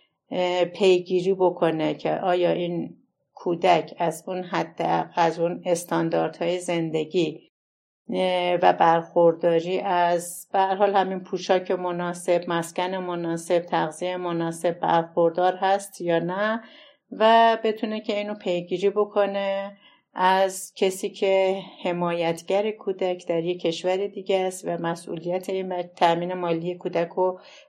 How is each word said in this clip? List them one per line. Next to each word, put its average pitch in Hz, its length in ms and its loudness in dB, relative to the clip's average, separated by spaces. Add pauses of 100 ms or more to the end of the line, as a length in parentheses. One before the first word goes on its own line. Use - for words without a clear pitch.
(320)
اه، 180 340 0
پیگیری 180 680 2
بکنه 165 600 0
که 156 180 -4
آیا 180 400 2
این 170 460 -4 (360)
کودک 170 640 0
از 165 300 -4
اون 185 160 -6
حد، 165 720 -2
از 165 240 2
اون 175 260 -2
استانداردهای 170 960 0
زندگی، 160 920 -2 (580)
اه، 180 460 0
و 180 180 6
برخورداری 170 1040 4
از، 175 760 -2
به 196 60 2
هر 190 160 2
حال، 202 200 2
همین 190 240 0
پوشاک 185 520 -2
مناسب، 175 760 -2
مسکن 175 480 -2
مناسب، 170 640 -2
تغذیهٔ 175 580 -2
مناسب 170 640 -2
برخوردار 170 760 2
هست 196 460 -2
یا 170 180 2
نه 202 420 -2 (500)
و 226 520 6
بتونه 214 380 -2
که 208 160 -4
اینو 208 160 -6
پیگیری 180 560 -2
بکنه 196 880 -2 (360)
از 185 640 2
کسی 190 340 -2
که 190 520 2 (220)
حمایتگر 175 880 -2
کودک 185 560 -4
در 165 160 0
یک 180 180 -4
کشور 180 460 -2
دیگه 190 320 -2
است 185 260 -4
و 170 40 -6
مسئولیت 170 800 -6
این 190 320 -4
تأمین 175 520 0
مالی 175 420 -4
کودک 175 340 -4
رو 185 300 -2 (300)